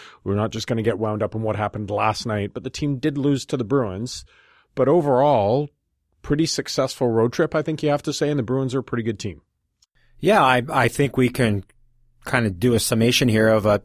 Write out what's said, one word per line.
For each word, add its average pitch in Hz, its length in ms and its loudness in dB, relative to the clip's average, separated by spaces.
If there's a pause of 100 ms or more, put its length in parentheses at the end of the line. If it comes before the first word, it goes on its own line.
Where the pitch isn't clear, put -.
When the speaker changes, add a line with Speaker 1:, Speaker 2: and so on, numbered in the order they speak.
(220)
Speaker 1:
we're 98 140 -2
not 104 140 0
just 110 160 -8
gonna 113 140 -2
get 107 180 -2
wound 107 240 -4
up 104 120 -4
in 110 80 -4
what 110 140 -2
happened 104 340 -6
last 107 340 -2
night, 104 300 -4
but - 80 -10
the 127 80 -8
team 143 280 -4
did 143 200 -2
lose 139 280 0
to 139 120 -4
the 120 60 -4
Bruins. 110 600 -4 (500)
But 131 140 2
overall, 143 800 2 (540)
pretty 151 240 0
successful 131 640 -2
road 113 240 2
trip, - 200 0
I 156 60 2
think 156 220 -4
you 151 80 2
have 143 140 0
to 147 100 -4
say, 147 160 -2
and 147 80 0
the 123 60 -2
Bruins 127 300 -2
are 135 40 -2
a 123 60 -4
pretty 120 180 -4
good 107 160 -4
team. 82 240 -10 (800)
Speaker 2:
Yeah, 175 220 4
I, 127 200 4 (100)
I 123 160 2
think 139 300 0
we 127 100 4
can 113 360 0 (600)
kind 120 220 0
of 92 120 -4
do 120 140 2
a 110 80 4
summation 120 480 2
here 110 200 4
of, 110 180 4
uh, 104 180 4